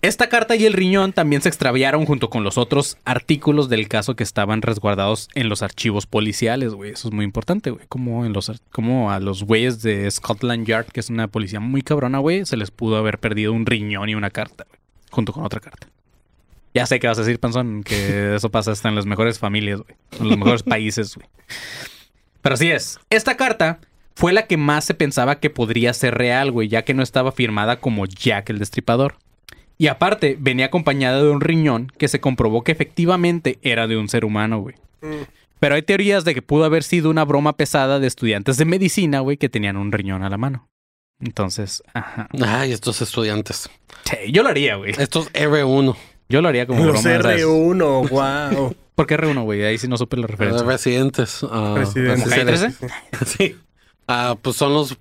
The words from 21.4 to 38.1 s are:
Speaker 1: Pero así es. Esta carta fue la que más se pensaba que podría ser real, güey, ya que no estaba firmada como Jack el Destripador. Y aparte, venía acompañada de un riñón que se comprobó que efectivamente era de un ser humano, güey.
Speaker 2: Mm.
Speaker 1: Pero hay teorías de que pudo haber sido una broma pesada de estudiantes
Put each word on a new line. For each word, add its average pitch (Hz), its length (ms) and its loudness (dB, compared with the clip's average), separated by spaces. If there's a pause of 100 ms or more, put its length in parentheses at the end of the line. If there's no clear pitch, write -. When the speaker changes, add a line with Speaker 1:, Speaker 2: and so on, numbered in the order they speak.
Speaker 1:
Pero 127 140 0
así 165 140 2
es. - 300 -2 (100)
Esta 214 280 2
carta 190 420 0 (360)
fue 170 180 4
la 220 140 4
que 170 100 0
más 147 260 2
se - 120 -2
pensaba 139 440 0
que 151 100 0
podría 117 440 0
ser 123 220 0
real, 127 360 2
güey, 113 160 0
ya 113 160 0
que 139 100 -2
no 131 100 2
estaba 127 280 0
firmada 113 480 0
como 104 260 -2
Jack 101 440 -2
el 107 100 -4
Destripador. 120 560 0 (600)
Y 156 120 2
aparte, 156 520 2
venía 131 280 0
acompañada 139 560 2
de 147 80 6
un 143 100 2
riñón 139 560 2
que 147 100 0
se 139 140 0
comprobó 117 420 2
que - 80 0
efectivamente 170 920 0
era 117 240 0
de 113 100 0
un 104 100 -2
ser 113 160 -2
humano, 107 360 -2
güey. - 160 -10 (260)
Speaker 2:
Mm. 156 220 -10 (360)
Speaker 1:
Pero 143 160 4
hay 156 60 2
teorías 196 440 2
de 160 100 2
que 127 80 -4
pudo 151 220 2
haber 156 180 2
sido 160 260 2
una 160 160 2
broma 143 320 2
pesada 139 420 0
de 135 80 2
estudiantes 113 500 0